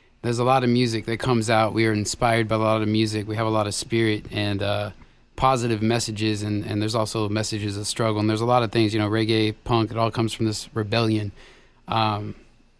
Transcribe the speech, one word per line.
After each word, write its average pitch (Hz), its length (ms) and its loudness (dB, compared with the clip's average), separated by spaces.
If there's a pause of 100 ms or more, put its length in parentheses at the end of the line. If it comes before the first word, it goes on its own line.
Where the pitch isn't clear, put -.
(220)
There's 117 160 -2
a 123 60 2
lot 127 200 4
of 120 60 4
music 120 360 2
that 113 120 -2
comes 117 320 2
out. 110 240 4
We 113 120 4
are 110 60 2
inspired 113 560 0
by 110 60 0
a 110 40 2
lot 110 220 2
of 107 80 0
music. 107 400 0
We 107 80 -4
have 113 100 0
a 110 40 0
lot 107 160 2
of 101 80 -4
spirit 110 560 0
and, 104 320 -2
uh, 104 280 -4 (460)
positive 120 460 2
messages, 110 600 -2
and, 104 220 -4
and 104 160 -4
there's 107 140 -2
also 107 340 -2
messages 104 480 -4
of 104 120 -8
struggle. 110 320 0
And 107 100 2
there's 107 100 0
a 117 60 0
lot 123 160 4
of 113 80 -2
things, 110 240 2
you 110 60 2
know, 104 100 0
reggae, 110 440 0 (100)
punk, 113 260 2
it 110 80 -6
all 113 140 2
comes 113 200 -2
from 113 140 -2
this 107 280 -4
rebellion. 107 580 0 (560)
Um, 107 480 -2 (440)